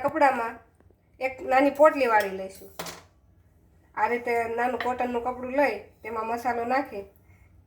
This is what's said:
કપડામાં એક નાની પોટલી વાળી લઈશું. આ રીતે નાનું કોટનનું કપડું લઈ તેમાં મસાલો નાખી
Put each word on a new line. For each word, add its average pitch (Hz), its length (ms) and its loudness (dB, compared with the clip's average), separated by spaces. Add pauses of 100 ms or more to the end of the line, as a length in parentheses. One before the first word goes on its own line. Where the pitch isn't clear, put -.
કપડામાં 262 520 2 (680)
એક 262 280 -6
નાની 277 300 4
પોટલી 294 340 6
વાળી 202 240 2
લઈશું. 190 340 -12 (1200)
આ 214 120 0
રીતે 240 300 -2 (180)
નાનું 240 300 -2
કોટનનું 247 400 -2
કપડું 247 340 -6
લઈ 262 160 2 (280)
તેમાં 220 280 -6
મસાલો 240 340 -4
નાખી 240 400 -4 (600)